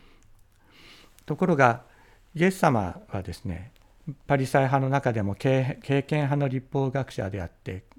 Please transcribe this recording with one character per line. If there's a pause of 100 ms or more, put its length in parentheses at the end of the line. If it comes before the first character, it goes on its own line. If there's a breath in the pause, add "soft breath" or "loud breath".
(1300 loud breath)
と
こ
ろ
が、 (520 soft breath)
イ
エ
ス
様
は
で
す
ね、 (560)
パ
リ
サ
イ
派
の
中
で
も
経-、
敬
虔
派
の
律
法
学
者
で
あ
っ
て、 (160)